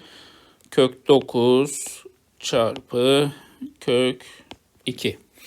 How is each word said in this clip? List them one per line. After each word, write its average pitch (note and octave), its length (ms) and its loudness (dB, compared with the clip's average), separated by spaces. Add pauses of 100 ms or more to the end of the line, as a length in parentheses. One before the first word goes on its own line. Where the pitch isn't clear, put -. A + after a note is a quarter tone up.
(720)
kök C3 380 0
dokuz B2+ 960 0 (340)
çarpı C3 920 0 (480)
kök B2+ 420 -2 (640)
iki. - 320 -6 (280)